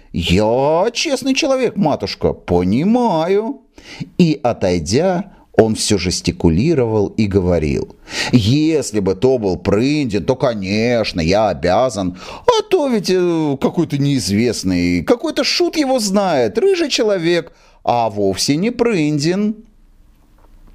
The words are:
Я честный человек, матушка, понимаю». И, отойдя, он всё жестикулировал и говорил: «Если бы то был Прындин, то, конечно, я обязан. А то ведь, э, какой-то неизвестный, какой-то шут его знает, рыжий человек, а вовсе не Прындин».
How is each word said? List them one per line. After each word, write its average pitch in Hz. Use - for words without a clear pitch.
Я 120
честный 269
человек, 262
матушка, 98
понимаю». 180
И, 165
отойдя, 107
он 110
всё 104
жестикулировал 107
и 110
говорил: 87
«Если 131
бы 95
то 127
был 95
Прындин, 113
то, -
конечно, 110
я 98
обязан. 92
А 453
то 302
ведь, 208
э, 165
какой-то 165
неизвестный, 98
какой-то 269
шут 349
его 269
знает, 190
рыжий 349
человек, 175
а 117
вовсе 101
не 202
Прындин». 190